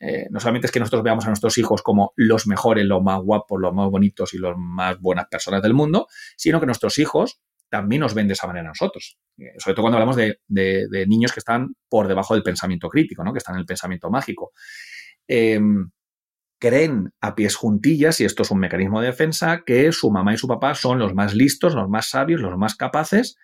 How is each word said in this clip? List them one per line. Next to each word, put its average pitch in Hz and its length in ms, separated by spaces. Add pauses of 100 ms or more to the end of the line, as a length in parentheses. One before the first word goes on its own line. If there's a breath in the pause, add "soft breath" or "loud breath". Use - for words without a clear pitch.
eh, - 300
no 107 100
solamente 117 260
es 117 60
que - 60
nosotros 117 240
veamos 113 240
a - 20
nuestros - 300
hijos 110 240
como 101 340
los 110 300
mejores, 104 400
los 95 160
más 95 180
guapos, 101 400
los 90 140
más 98 160
bonitos 98 420
y 90 60
los 90 180
más 92 440
buenas 87 260
personas 95 340
del 110 140
mundo, 151 320 (320 loud breath)
sino 160 220
que 156 60
nuestros 113 320
hijos 156 440 (260)
también 107 320
nos 120 140
ven 104 140
de 98 40
esa 95 140
manera 87 200
a 78 40
nosotros. - 480 (180)
Eh, - 220
sobre - 160
todo - 80
cuando 113 160
hablamos 123 180
de, 110 300
de, 95 420
de 95 180
niños 113 260
que - 80
están 120 340 (160)
por 104 180
debajo 98 240
del 110 120
pensamiento 87 440
crítico, 147 360
¿no? 104 100
Que 127 40
están 92 180
en 92 40
el 85 60
pensamiento 90 440
mágico. 117 420 (720 loud breath)
Em, 104 640 (680)
creen 123 640
a 104 140
pies 107 220
juntillas, 143 640
y 117 40
esto 104 180
es 98 80
un 98 100
mecanismo 95 420
de 123 60
defensa, 160 580
que 135 260
su 135 180
mamá 101 220
y 113 60
su 127 100
papá 127 260
son 131 240
los 104 160
más 101 200
listos, 143 400
los 98 160
más 110 180
sabios, 156 320
los 92 160
más 107 180
capaces. 156 680